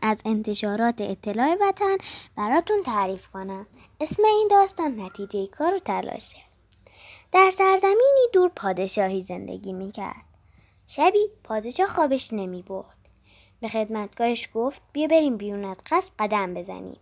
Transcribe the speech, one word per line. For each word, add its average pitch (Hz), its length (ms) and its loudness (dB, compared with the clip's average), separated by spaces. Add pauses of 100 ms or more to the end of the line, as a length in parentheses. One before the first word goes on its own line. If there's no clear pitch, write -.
از 220 240 0
انتشارات 214 760 -2
اطلاع 214 600 -2
وطن 392 360 2 (380)
براتون 339 480 0
تعریف 196 440 -2
کنم. 190 400 -12 (340)
اسم 311 240 0
این 427 260 4
داستان 381 480 2
نتیجهٔ 196 480 -8
کار 311 260 0
و 392 60 -2
تلاشه. - 580 -6 (920)
در 381 180 6
سرزمینی 392 840 4
دور 359 160 6
پادشاهی 190 720 -2
زندگی 190 520 -10
می‌کرد. 190 520 -10 (640)
شبی 392 420 2 (140)
پادشاه 226 440 -2
خوابش 269 460 0
نمی‌برد. 190 640 -10 (640)
به 226 60 -6
خدمتکارش 220 880 -2
گفت: 240 280 -4 (120)
«بیا 302 140 0
بریم 302 300 4
بیرون 202 280 -8
از 190 120 -10 (140)
قصر 359 280 0
قدم 202 340 0
بزنیم.» 185 480 -12